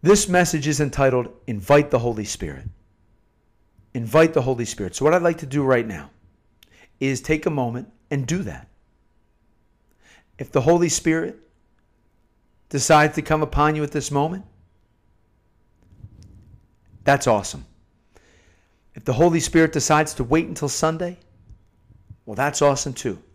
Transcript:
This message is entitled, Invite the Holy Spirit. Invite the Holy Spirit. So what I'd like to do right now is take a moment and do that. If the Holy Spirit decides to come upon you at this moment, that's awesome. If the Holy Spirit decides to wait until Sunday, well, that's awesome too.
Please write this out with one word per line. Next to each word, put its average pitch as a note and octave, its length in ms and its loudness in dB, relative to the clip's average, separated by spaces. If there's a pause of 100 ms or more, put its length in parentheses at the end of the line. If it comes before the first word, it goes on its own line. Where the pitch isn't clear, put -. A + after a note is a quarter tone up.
This G3+ 240 4
message F3 400 0
is D3+ 140 0
entitled, C3 480 0 (180)
Invite C#3 420 2
the B2+ 100 2
Holy A2+ 260 -4
Spirit. C#2+ 400 -10 (1300)
Invite C#3+ 400 2
the C#3+ 80 2
Holy B2 240 -2
Spirit. F#2+ 300 -8
So C3+ 100 -2
what D#3 80 4
I'd F3+ 80 2
like E3+ 160 0
to D#3 80 -12
do C#3 180 -2
right B2 240 2
now D#2 220 -14 (880)
is C3+ 220 -2
take D#3 240 -4
a F#3 40 0
moment B2+ 380 -6 (240)
and C#3 160 -4
do F3 160 -4
that. D2 240 -14 (1700)
If C3+ 140 -14
the D3+ 80 4
Holy E3+ 300 4
Spirit E3 500 -2 (1300)
decides D3+ 480 2
to D#3 60 -4
come D#3 220 0
upon D3 340 0
you D3+ 60 -2
at D3 80 -6
this D3 200 -6
moment, E3 320 -2 (2500)
that's C#3 200 2
awesome. G2+ 400 -2 (1300)
If - 100 -14
the C3 80 -2
Holy E3 260 4
Spirit D#3+ 320 2
decides D3+ 440 0
to B2+ 100 -4
wait D#3 220 0
until D3+ 200 -8
Sunday, E3 500 -4 (1080)
well, G#2+ 100 -12
that's C#3+ 260 -2
awesome C#3 320 2
too. G#2 300 -8 (120)